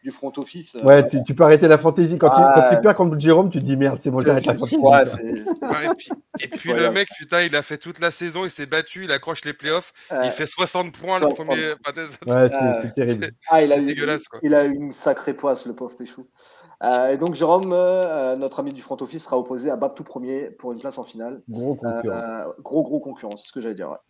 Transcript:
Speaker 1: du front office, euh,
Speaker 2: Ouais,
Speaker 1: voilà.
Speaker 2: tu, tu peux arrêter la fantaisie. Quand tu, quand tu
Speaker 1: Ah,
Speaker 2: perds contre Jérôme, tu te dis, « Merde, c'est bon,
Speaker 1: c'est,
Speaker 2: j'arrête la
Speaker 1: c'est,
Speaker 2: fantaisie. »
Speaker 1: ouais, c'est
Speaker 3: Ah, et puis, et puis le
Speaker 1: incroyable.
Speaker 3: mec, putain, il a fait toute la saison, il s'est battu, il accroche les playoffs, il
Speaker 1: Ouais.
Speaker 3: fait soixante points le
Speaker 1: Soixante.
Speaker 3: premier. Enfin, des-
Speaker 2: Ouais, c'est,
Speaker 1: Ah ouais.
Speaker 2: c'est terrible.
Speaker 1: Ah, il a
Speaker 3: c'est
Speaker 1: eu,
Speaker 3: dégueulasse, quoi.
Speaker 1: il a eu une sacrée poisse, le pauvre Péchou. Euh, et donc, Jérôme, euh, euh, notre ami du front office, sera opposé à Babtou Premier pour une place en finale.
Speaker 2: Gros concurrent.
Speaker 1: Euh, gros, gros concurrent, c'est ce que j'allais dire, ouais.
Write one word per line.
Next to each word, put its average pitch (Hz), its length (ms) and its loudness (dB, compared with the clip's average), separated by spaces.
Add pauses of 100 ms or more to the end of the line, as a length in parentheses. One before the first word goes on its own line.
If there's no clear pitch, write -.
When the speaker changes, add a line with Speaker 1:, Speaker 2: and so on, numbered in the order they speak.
Speaker 1:
du 131 100 -10
front 135 260 -12
office, 156 380 -14
euh, - 20 -12
Speaker 2:
Ouais, 113 60 -6
Speaker 1:
voilà. 143 180 10
Speaker 2:
tu, 139 220 -2
tu 135 100 -6
peux 165 100 4
arrêter 156 240 8
la 156 80 10
fantaisie. 165 400 0
Quand 143 140 6
tu, 135 60 4
quand 135 340 8
tu 117 60 6
Speaker 1:
Ah, - 0 -
Speaker 2:
perds 208 180 4
contre 160 260 0
Jérôme, 165 300 4
tu 170 80 -6
te 127 60 -4
dis, « 135 120 -2
Merde, 135 260 0
c'est 143 80 -2
bon, 127 100 0
Speaker 1:
c'est, 127 80 0
Speaker 2:
j'arrête 135 180 2
la - 80 0
Speaker 1:
c'est, - 40 -6
Speaker 2:
fantaisie. » 135 220 -2
Speaker 1:
ouais, 139 240 6
c'est - 300 -6 (260)
Speaker 3:
Ah, 294 240 -6
et 330 100 -2
puis, - 160 -14 (300)
et - 80 -10
puis 240 200 -10
le 165 80 -2
Speaker 1:
incroyable. 170 180 0
Speaker 3:
mec, 196 140 -2 (100)
putain, 170 240 -2
il 160 120 -2
a 147 80 0
fait 151 140 -12
toute 165 240 -18
la 170 100 0
saison, 175 340 -10
il 175 60 -8
s'est 147 140 -14
battu, 156 400 -6
il 156 80 -4
accroche 151 320 -6
les 147 80 -8
playoffs, 160 400 -6 (180)
il 160 60 -6
Speaker 1:
Ouais. 127 140 -2
Speaker 3:
fait 156 160 -8
soixante 175 500 -6
points 185 220 -4
le 156 80 0
Speaker 1:
Soixante. 151 220 -2
Speaker 3:
premier. 160 140 -2 (220)
Enfin, 143 100 -8
des- 147 380 -8
Speaker 2:
Ouais, 127 180 4
c'est, 135 60 -6
Speaker 1:
Ah 131 80 0
ouais. 123 200 0
Speaker 2:
c'est 113 100 -12
terrible. 120 320 -2 (240)
Speaker 1:
Ah, 160 120 6
il 143 100 4
a 143 40 4
Speaker 3:
c'est 143 60 0
Speaker 1:
eu, - 40 -2
Speaker 3:
dégueulasse, 147 420 -4
quoi. 113 140 -20
Speaker 1:
il 147 120 2
a 143 100 4
eu 143 80 0
une 143 200 -8
sacrée 139 420 -4
poisse, 135 320 -4
le 117 80 -12
pauvre 123 220 -14
Péchou. 127 300 -20 (560)
Euh, 123 300 0
et 143 60 -2
donc, 165 160 -4
Jérôme, 175 400 0
euh, 175 580 0
euh, 131 40 -4
notre 135 240 -8
ami 139 120 -8
du 131 80 -18
front 131 200 -12
office, 151 240 -12
sera 131 120 -6
opposé 127 340 -6
à 127 60 -4
Babtou 139 260 -8
Premier 131 480 -10
pour 123 220 -14
une 113 60 -14
place 131 180 -14
en 123 80 -14
finale. 117 460 -16
Speaker 2:
Gros 123 240 -6
concurrent. 117 420 -8
Speaker 1:
Euh, 113 280 -12 (180)
gros, 151 200 -2
gros 139 180 -4
concurrent, 110 360 -16
c'est - 120 -20
ce - 40 -20
que 131 80 -12
j'allais 113 140 -10
dire, 90 160 -12
ouais. - 60 -14 (140)